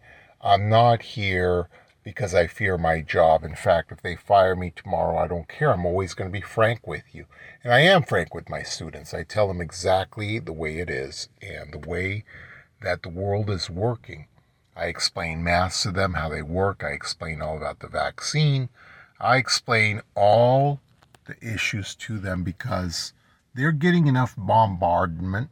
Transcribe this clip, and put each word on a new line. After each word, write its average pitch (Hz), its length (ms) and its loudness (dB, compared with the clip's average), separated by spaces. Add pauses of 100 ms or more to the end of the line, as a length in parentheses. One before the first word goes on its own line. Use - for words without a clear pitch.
(420)
I'm 101 260 4
not 117 340 6
here 90 680 0 (340)
because 98 320 -6
I - 120 6
fear 95 300 -2
my 82 220 2
job. 80 460 4
In 78 100 -10
fact, 87 380 0
if - 80 -18
they 90 160 -6
fire 95 360 4
me 90 220 -4
tomorrow, 85 420 -2
I 80 120 0
don't 85 180 -6
care. 147 240 0
I'm 90 140 0
always 90 280 -2
gonna 95 160 -8
be 98 120 -6
frank 113 440 0
with - 300 -10
you." - 100 -18 (380)
And 123 80 0
I 123 80 8
am 175 240 6
frank 87 320 -2
with 82 140 -12
my 73 120 -8
students. 73 520 -12
I 82 100 -8
tell 104 240 0
them 90 140 -6
exactly 95 760 -2
the - 120 -12
way 78 280 -6
it 87 100 -6
is 69 400 -8 (120)
and 78 300 -14
the 76 180 -14
way 95 360 -4 (560)
that 90 200 -4
the 92 80 -12
world 101 400 -2
is 95 200 -4
working. 90 580 -6 (480)
I 85 120 -6
explain 82 540 -4
masks 87 420 0
to 104 80 -2
them, 92 240 -2
how 80 120 -4
they 78 140 -6
work. 92 420 -2
I 73 60 -6
explain 78 520 -10
all 78 140 -6
about 73 240 -10
the - 80 -14
vaccine. 135 800 0 (540)
I 120 160 4
explain 110 640 0 (140)
all 123 680 6 (460)
the - 160 -14
issues 107 520 -4
to 110 240 -8
them 92 240 -4
because 90 680 -4 (440)
they're 143 160 0
getting 170 340 4
enough 127 320 2
bombardment 92 1160 0